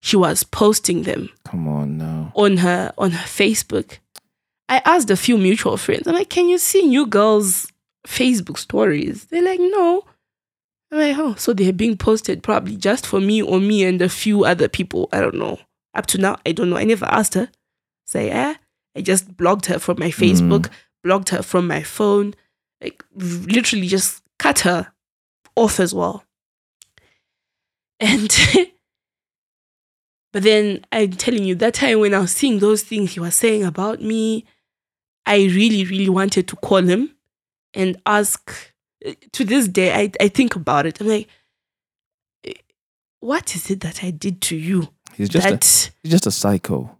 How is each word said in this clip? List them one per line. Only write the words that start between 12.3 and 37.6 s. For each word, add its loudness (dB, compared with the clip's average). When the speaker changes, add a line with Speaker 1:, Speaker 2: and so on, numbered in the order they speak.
Speaker 1:
probably -2
just -2
for 0
me 2
or 0
me 2
and 2
a 2
few 0
other 2
people. -4
I -2
don't 0
know." -6
Up -6
to -2
now, 0
I 0
don't 0
know. 0
I -2
never 0
asked 0
her. -2
Say, -4
eh? -4
I -10
just -4
blocked 0
her -2
from -4
my -2
Facebook, 2
Speaker 2:
Mm. -10
Speaker 1:
blocked 0
her -2
from 0
my -4
phone. -2
Like, -14
v-, -6
literally 0
just -2
cut 0
her -2
off 2
as 0
well. -4
And, 0
<laughs> 2
but -2
then 2
I'm 2
telling -2
you, 0
that 0
time 2
when 4
I 2
was 0
seeing 0
those 2
things -4
he -10
was -4
saying 2
about -4
me, -2
I 4
really, 4
really -2
wanted 0
to -12
call 2
him 0